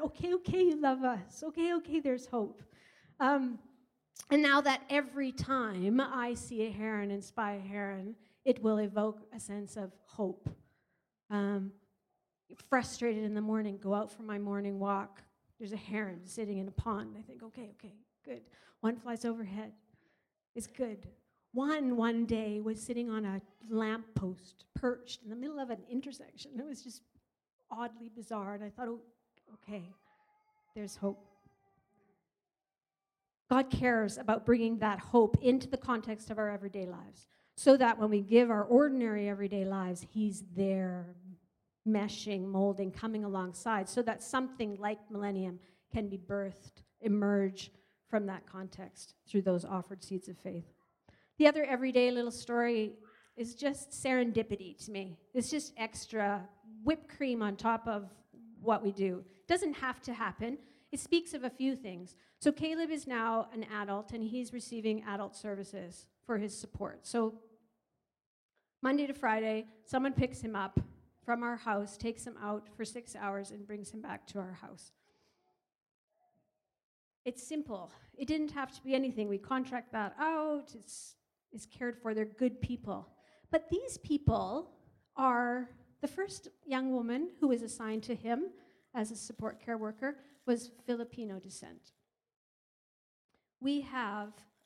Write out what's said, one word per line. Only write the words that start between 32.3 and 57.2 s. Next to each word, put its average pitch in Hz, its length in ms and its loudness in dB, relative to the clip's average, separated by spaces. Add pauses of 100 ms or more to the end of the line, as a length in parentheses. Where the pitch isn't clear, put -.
God 262 200 4
cares 233 480 2
about 220 280 0
bringing 226 340 6
that 202 200 0
hope 233 420 8
into 254 280 4
the 262 80 -2
context 220 520 -4
of 214 80 -4
our 214 120 0
everyday 196 360 -4
lives, - 440 -14 (260)
so 277 220 10
that 233 200 6
when 214 120 2
we 208 100 6
give 233 320 8
our 208 120 4
ordinary 240 680 6
everyday 202 340 -2
lives, 190 380 -2
he's 208 420 -2 (100)
there, 185 640 0 (720)
meshing, 208 580 0
molding, 196 460 2
coming 220 320 -4
alongside, 190 640 -2
so - 140 -2
that 226 200 -2
something 254 540 -2
like 208 240 -4 (100)
Millennium 196 500 -2 (320)
can 214 180 -2
be 196 80 -6
birthed, 196 680 -6 (160)
emerge 202 720 2 (360)
from 208 180 0
that 190 200 -6
context - 720 -14 (100)
through 202 160 4
those 180 240 4
offered 190 380 -6
seeds 185 240 -6
of 185 100 -12
faith. 175 280 -10 (720)
The 302 100 10
other 302 160 8
everyday 254 480 4
little 240 200 0
story 240 600 0 (420)
is 240 200 -6
just 285 360 -2
serendipity 226 960 0
to 214 60 -12
me. 190 260 -6 (160)
It's 247 160 0
just 302 280 -4
extra 208 720 -2 (360)
whipped 311 240 2
cream 247 340 -2